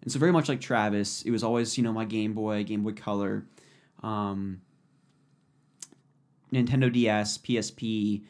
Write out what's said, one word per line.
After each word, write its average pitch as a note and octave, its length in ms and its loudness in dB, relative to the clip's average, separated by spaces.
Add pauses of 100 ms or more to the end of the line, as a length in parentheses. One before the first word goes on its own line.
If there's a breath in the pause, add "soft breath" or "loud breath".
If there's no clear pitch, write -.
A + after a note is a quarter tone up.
And B2 100 -8
so C3+ 80 -4
very E3+ 140 6
much D#3+ 160 4
like C#3 120 0
Travis, G#2 600 0
it - 80 -4
was A#2 140 0
always, A#2 320 0
you B2 80 2
know, A2+ 80 0
my A2+ 140 -2
Game G#2+ 260 -2
Boy, G#2+ 320 -2
Game G#2 180 -2
Boy G#2+ 100 -2
Color, G#2 540 -2 (560 soft breath)
um, G2 600 -4 (1900)
Nintendo C3 380 4
D A#2+ 180 4
S, G#2+ 280 0
P A#2+ 220 -2
S G#2+ 120 -4
P. G#2+ 580 -2